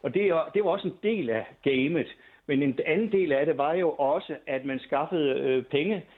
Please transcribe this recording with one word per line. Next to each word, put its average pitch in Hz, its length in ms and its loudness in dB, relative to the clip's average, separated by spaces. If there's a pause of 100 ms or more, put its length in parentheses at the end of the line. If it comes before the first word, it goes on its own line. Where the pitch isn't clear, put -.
og 131 120 -4
det 196 80 2
er, 165 320 2
det 208 100 2
var 175 60 2
også 190 180 -2
en - 140 -8
del 208 280 0
af 113 160 -2 (160)
gamet. 139 440 0 (400)
Men 143 160 2
en 135 240 0
anden 190 260 0
del 185 200 2
af 143 140 2
det 151 120 0
var 147 160 2
jo 175 160 2
også, 143 460 -2 (100)
at 135 180 -4
man 135 140 -4
skaffede, 143 640 -2
øh, 131 240 0
penge 165 380 -2 (160)